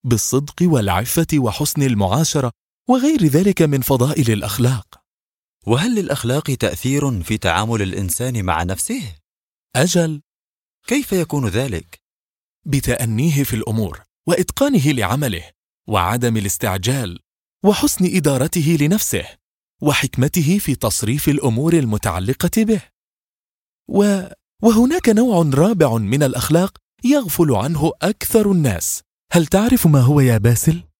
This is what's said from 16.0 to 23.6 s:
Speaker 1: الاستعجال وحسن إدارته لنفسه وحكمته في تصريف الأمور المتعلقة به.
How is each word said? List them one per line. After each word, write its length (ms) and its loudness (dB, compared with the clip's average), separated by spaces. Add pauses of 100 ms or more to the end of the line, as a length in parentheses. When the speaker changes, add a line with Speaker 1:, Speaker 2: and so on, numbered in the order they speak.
Speaker 1:
الاستعجال 840 -4 (460)
وحسن 520 2
إدارته 640 0
لنفسه 440 0 (580)
وحكمته 760 0
في 160 -4
تصريف 540 -2
الأمور 460 0
المتعلقة 880 -2
به. 160 0 (1080)